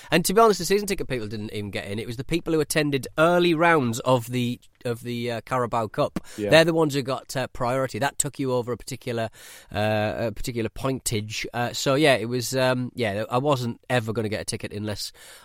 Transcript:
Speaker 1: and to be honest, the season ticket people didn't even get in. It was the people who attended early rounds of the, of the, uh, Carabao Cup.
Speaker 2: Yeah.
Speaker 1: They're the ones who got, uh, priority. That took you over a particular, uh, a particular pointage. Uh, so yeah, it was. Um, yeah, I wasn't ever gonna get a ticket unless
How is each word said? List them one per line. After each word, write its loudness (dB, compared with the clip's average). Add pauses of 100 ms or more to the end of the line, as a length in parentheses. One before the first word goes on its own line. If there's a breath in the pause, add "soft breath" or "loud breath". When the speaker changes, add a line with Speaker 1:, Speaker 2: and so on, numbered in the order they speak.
(100)
Speaker 1:
and 4
to 0
be 6
honest, 6
the -6
season 2
ticket 0
people -4
didn't -6
even -4
get -6
in. -6
It -6
was -8
the -8
people -2
who 4
attended 0
early 6
rounds 4
of 2
the, -2 (240)
of -4
the, -4
uh, -6
Carabao 0
Cup. -2 (180 loud breath)
Speaker 2:
Yeah. -2
Speaker 1:
They're 8
the 0
ones 2
who 0
got, -6
uh, -2
priority. -2
That -2
took 0
you -2
over -2
a -2
particular, -6 (440 loud breath)
uh, 0
a -2
particular -4
pointage. -4
Uh, -2
so 0
yeah, 6
it -2
was. -4
Um, 0
yeah, -2
I 0
wasn't 0
ever 0
gonna -2
get -4
a -6
ticket -8
unless -6 (320 loud breath)